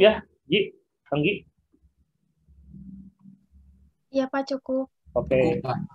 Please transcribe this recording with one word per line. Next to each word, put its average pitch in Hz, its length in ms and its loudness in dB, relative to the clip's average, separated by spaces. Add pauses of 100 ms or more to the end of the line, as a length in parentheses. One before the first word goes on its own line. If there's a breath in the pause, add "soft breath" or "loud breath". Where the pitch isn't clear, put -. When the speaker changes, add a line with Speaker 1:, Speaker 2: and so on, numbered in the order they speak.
Speaker 1:
ya, 214 160 6 (240)
Ji, 190 320 0 (320)
Anggi. - 400 -2 (2750)
Speaker 2:
Iya, 269 160 0
Pak, 269 160 -4
cukup. 262 460 -6 (240)
Speaker 1:
Oke. 127 420 2
Speaker 3:
Cukup, 131 160 -6
Pak. - 40 -6 (160)